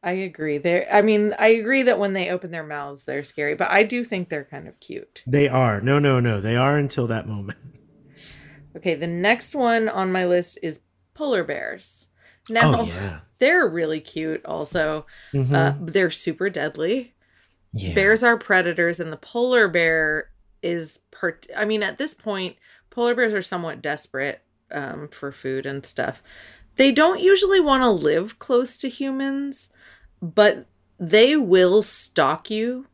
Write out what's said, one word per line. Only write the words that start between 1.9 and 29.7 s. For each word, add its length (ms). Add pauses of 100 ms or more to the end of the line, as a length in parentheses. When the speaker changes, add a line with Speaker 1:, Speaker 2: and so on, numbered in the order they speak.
Speaker 1:
when 140
they 160
open 220
their 140
mouths, 380
they're 200
scary, 320
but 140
I 140
do 200
think 260
they're 160
kind 220
of 120
cute. 480
Speaker 2:
They 220
are. 320
No, 180
no, 200
no. 220
They 140
are 220
until 300
that 200
moment. 300 (1160)
Speaker 1:
Okay, 200
the 120
next 460
one 360
on 220
my 140
list 380
is 160 (340)
polar 300
bears. 640 (420)
Now, 320
Speaker 2:
Oh, 40
yeah. 340 (200)
Speaker 1:
they're 280
really 320
cute 460
also. 600 (280)
Speaker 2:
Mm-hmm. 200
Speaker 1:
Uh, 280
they're 280
super 400
deadly. 640 (600)
Speaker 2:
Yeah. 200
Speaker 1:
Bears 300
are 140
predators, 640
and 100
the 60
polar 500
bear 600 (340)
is, 360 (120)
part-, 340 (100)
I 100
mean, 180
at 140
this 160
point, 420 (340)
polar 240
bears 200
are 80
somewhat 400
desperate, 600 (300)
um, 380
for 240
food 320
and 200
stuff. 380 (540)
They 160
don't 260
usually 400
wanna 320
live 480
close 380
to 120
humans, 800 (520)